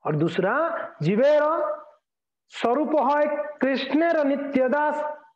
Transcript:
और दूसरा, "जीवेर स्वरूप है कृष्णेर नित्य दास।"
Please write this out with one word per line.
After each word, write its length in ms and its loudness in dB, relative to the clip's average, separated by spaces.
और 100 -2
दूसरा, 720 -2
"जीवेर 380 4
स्वरूप 460 0
है 500 2
कृष्णेर 680 0
नित्य 440 0
दास।" 500 -2